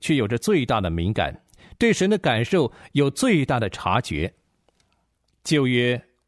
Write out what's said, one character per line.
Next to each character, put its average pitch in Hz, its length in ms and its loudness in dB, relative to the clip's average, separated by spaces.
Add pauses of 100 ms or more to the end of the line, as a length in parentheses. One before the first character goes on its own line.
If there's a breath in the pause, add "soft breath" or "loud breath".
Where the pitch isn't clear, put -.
却 160 140 -2
有 120 120 2
着 113 120 -2
最 175 260 0
大 117 160 0
的 92 80 -2
敏 85 240 -2
感， 76 260 -4 (380 loud breath)
对 233 160 2
神 185 160 0
的 214 80 2
感 120 260 0
受 147 300 0 (200 loud breath)
有 143 180 2
最 175 340 2
大 123 160 -2
的 104 80 -2
察 98 320 -2
觉。 80 320 -4 (1120)
旧 143 220 2
约 123 360 0 (260)